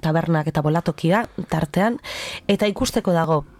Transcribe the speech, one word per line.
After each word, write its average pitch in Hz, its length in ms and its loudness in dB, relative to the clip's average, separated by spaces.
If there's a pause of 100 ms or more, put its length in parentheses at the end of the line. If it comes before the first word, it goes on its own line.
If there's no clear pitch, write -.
tabernak 160 480 0
eta 151 160 0
bolatokia 170 600 0 (260)
tartean, 180 480 0 (480)
eta 202 240 2
ikusteko 214 400 0
dago, 160 300 2 (180)